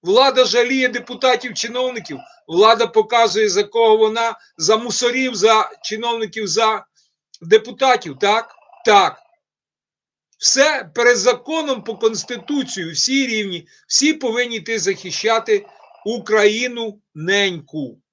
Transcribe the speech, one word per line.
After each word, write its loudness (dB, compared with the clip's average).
Влада 4
жаліє 0
депутатів, -2
чиновників. -8
Влада 4
показує, 2
за 0
кого 4
вона, 0
за 2
мусорів, -2
за 2
чиновників, -6
за -2
депутатів, 0
так? -2
Так. 4
Все 0
перед 4
законом, -2
по -10
Конституції, -6
всі -2
рівні, -6
всі 0
повинні -4
йти -6
захищати -2
Україну -2
неньку. -4